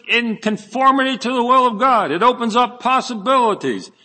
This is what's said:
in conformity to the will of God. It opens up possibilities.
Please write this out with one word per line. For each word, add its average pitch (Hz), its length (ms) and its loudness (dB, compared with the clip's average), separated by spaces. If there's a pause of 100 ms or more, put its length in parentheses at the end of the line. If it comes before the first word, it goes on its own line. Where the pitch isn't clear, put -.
in 226 300 -2
conformity 262 800 0
to 240 160 -6
the 247 100 0
will 254 240 4
of 220 120 -2
God. 220 320 2
It 160 120 -2
opens 233 320 0
up 240 260 0
possibilities. 233 1080 -2 (140)